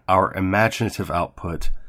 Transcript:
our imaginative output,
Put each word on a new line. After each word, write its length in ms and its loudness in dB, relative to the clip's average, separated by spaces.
our 240 4
imaginative 800 0
output, 580 -2